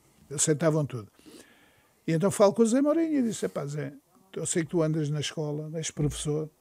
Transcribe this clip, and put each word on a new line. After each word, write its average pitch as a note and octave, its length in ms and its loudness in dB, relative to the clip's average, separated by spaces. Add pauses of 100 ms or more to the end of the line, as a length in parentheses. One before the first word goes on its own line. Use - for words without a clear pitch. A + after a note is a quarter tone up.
(320)
aceitavam D#3 540 2
tudo. G#2+ 220 -8 (1000)
E D#3+ 60 0
então E3 180 2
falo G3+ 220 6
com A#3 100 4
o A3+ 40 6
Zé A#3+ 140 4
Mourinho D#4 380 2
e B3+ 40 2
disse, G#3 240 -2
"Epá, E3+ 200 -6
Zé, C#3+ 260 -6 (440)
eu E3 100 -6
sei F3 160 0
que - 80 -8
tu E3+ 120 2
andas D#3 280 0
na D3+ 100 -2
escola, D3+ 560 -6
és D#3+ 140 -6
professor, D3+ 580 -4 (120)